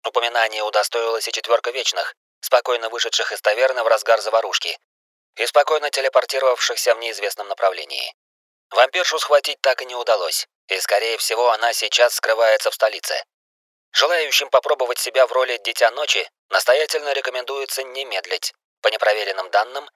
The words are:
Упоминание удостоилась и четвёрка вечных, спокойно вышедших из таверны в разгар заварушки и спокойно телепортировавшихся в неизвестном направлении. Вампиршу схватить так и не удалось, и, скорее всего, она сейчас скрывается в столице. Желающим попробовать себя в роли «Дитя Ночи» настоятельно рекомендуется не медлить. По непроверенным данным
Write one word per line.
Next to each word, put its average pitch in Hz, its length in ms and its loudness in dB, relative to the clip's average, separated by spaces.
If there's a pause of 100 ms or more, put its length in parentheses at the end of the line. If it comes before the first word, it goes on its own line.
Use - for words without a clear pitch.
Упоминание 113 560 -2
удостоилась 113 640 -2
и 113 40 -6
четвёрка 113 400 -2
вечных, - 420 -4 (260)
спокойно 120 500 0
вышедших 113 420 -4
из 101 100 -8
таверны 123 420 2
в 110 40 2
разгар 113 340 4
заварушки 107 560 -2 (580)
и 117 120 -2
спокойно 147 420 2
телепортировавшихся 131 1040 0
в 113 60 0
неизвестном 104 480 -6
направлении. 92 680 -4 (560)
Вампиршу 160 480 2
схватить 147 440 2
так 131 200 0
и 127 40 -8
не 127 100 -12
удалось, 117 520 -2 (200)
и, 95 120 -4
скорее 110 380 0
всего, 120 320 0
она 113 240 2
сейчас 120 400 2
скрывается 110 560 2
в - 60 -4
столице. 107 400 -2 (760)
Желающим 147 560 2
попробовать 131 500 2
себя 127 260 4
в 120 60 -10
роли 123 340 0
«Дитя 117 240 2
Ночи» 120 400 -2 (220)
настоятельно 147 640 2
рекомендуется 131 680 -6
не 131 220 -10
медлить. 92 480 -6 (280)
По 107 80 2
непроверенным 101 600 -2
данным 120 460 -2